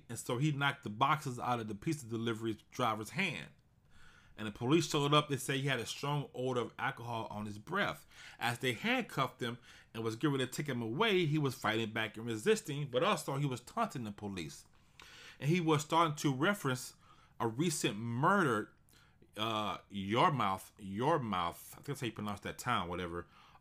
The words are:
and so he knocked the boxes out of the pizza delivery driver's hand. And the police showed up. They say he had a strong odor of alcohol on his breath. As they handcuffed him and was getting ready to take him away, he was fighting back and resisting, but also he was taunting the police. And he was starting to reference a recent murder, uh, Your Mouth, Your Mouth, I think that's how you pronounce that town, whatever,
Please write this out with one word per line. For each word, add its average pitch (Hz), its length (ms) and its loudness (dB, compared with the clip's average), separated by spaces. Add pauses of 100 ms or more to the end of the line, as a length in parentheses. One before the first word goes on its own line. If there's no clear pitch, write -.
and 117 100 -8
so 123 200 -2
he 151 140 4
knocked 139 320 0
the 107 60 -6
boxes 135 500 0
out 120 180 0
of 113 80 -6
the 107 80 -4
pizza 131 320 -4
delivery 113 520 -2 (120)
driver's 110 400 -2
hand. 143 360 -4 (920)
And 107 80 -6
the 104 60 -6
police 151 360 2
showed 143 260 2
up. 147 140 6
They 135 100 -2
say 139 200 -2
he 139 100 -2
had 131 120 0
a 107 60 -6
strong 143 480 -2
odor 127 260 0
of 117 180 -4
alcohol 117 520 -4
on 107 160 -6
his 104 120 -8
breath. 156 480 -4 (320)
As 120 200 -2
they 127 160 0
handcuffed 208 680 -2
him 120 160 -4 (380)
and 113 100 -4
was 110 100 0
getting 143 180 2
ready 131 140 2
to - 60 -6
take 147 160 -4
him 120 140 -2
away, 180 420 4
he 151 140 2
was 139 160 2
fighting 110 340 2
back 110 300 -4
and 113 80 -6
resisting, 143 640 0
but 127 100 4
also 175 340 0
he 143 100 2
was 127 140 -2
taunting 208 440 -4
the 107 60 -6
police. 95 560 -8 (760)
And 139 80 -2
he 180 140 6
was 156 180 6
starting 160 360 4
to 143 180 2
reference 139 580 0 (480)
a 117 60 2
recent 135 500 0
murder, 120 720 4 (720)
uh, 107 400 -2 (120)
Your 101 400 2
Mouth, 101 480 0
Your 113 400 0
Mouth, 90 400 -2 (140)
I - 40 -18
think - 100 -20
that's 143 140 -6
how 123 60 -2
you 110 60 -4
pronounce 104 280 -6
that - 180 -8
town, 104 300 0
whatever, 87 380 -4 (340)